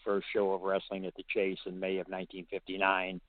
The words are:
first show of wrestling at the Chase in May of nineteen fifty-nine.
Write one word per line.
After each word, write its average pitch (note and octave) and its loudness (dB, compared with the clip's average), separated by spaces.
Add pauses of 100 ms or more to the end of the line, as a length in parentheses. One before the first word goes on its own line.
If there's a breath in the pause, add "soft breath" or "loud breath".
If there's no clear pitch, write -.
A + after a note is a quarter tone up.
first G2+ 0
show G2+ 4
of F#2 -2
wrestling F#2+ 0
at F2 -6
the F#2+ -10
Chase F#2+ 2
in F#2 -8
May F#2+ 0
of F2+ -4
nineteen F#2 -8
fifty-nine. F#2+ 2